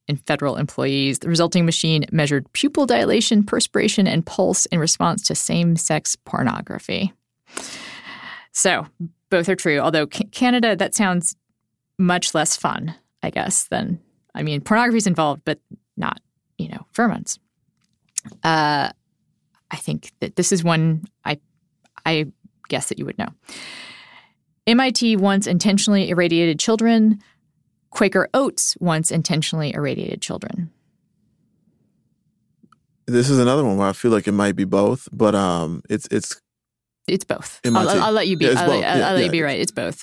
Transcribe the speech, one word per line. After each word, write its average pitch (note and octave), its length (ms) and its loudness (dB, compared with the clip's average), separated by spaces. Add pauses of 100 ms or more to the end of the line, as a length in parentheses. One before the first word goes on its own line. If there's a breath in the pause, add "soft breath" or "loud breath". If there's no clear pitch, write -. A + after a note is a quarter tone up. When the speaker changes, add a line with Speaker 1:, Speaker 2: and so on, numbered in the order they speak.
Speaker 1:
in D3 100 -2
federal C#3+ 400 -2
employees. C#3 600 -2
The - 100 -6
resulting E3+ 360 2
machine D#3+ 460 0
measured D3 400 0
pupil C#4+ 340 0
dilation, A3+ 580 2
perspiration, G3+ 640 0
and E3 180 0
pulse F3+ 400 0
in F3 140 -2
response E3+ 480 0
to D#3 80 -2
same-sex E3 880 0
pornography. - 880 -4 (1400 loud breath)
So, D#3+ 360 0 (420)
both E3+ 180 2
are F#3+ 80 2
true. D3+ 240 0
Although D3+ 280 0
Ca-, - 240 -6
Canada, A#3+ 440 2
that F#3 200 -2
sounds F3+ 400 0 (640)
much F3+ 340 2
less D#3 240 0
fun, - 380 -4 (260)
I E3+ 80 -4
guess, - 360 -2
than, - 340 -4 (360)
I - 80 -8
mean, D3 180 -4
pornography's A3+ 460 2
involved, D#3 380 0
but D3+ 140 -4 (360)
not, - 240 -6 (380)
you D#3 120 -8
know, - 240 -16
pheromones. - 440 -2 (1080)
Uh, D3+ 460 0 (840)
I - 20 -10
think - 460 -8
that - 160 -6
this F3+ 160 0
is E3+ 100 0
one D#3+ 400 2 (220)
I, D3+ 140 -2 (640)
I D#3 220 0 (420)
guess - 180 -4
that - 120 -6
you C#3 60 -6
would - 120 -10
know. - 100 -4 (1400 loud breath)
M A#3 140 4
I C4 120 2
T A3+ 260 2
once G3 300 2
intentionally G3 640 2
irradiated E3 500 2
children. A3 600 4 (720 soft breath)
Quaker F#3+ 440 0
Oats - 460 0
once D#3+ 320 0
intentionally D#3 640 -2
irradiated - 480 -4
children. - 500 -8 (2250)
Speaker 2:
This A#2+ 240 2
is C#3 100 4
another C3 260 4
one G2 120 0
where G2 120 2
I G2 40 -2
feel A#2 180 2
like G2+ 160 2
it G#2 40 0
might G2+ 240 2
be G2+ 80 -2
both, G2+ 480 0
but, G#2 240 2
um, F2 540 0
it's, - 200 -4
it's - 300 -6 (680)
Speaker 1:
It's F#3+ 180 -2
both. - 400 -8
Speaker 2:
M A#2+ 100 2
I A2 80 4
T. - 60 2
Speaker 1:
I'll, G3+ 140 2
I'll G#3+ 100 2
let G#3 140 2
you F#3 100 0
be, - 80 2
Speaker 2:
Yeah, B2 60 6
it's B2+ 100 4
Speaker 1:
I'll E3+ 80 2
let, C3+ 80 2
Speaker 2:
both. - 80 -2
Speaker 1:
I'll - 120 0
Speaker 2:
Yeah, - 140 2
Speaker 1:
let F#3+ 80 2
Speaker 2:
yeah. - 60 2
Speaker 1:
you E3+ 60 -2
be E3 100 0
right. C#3+ 180 -2
It's - 140 -2
both. F#2+ 300 -6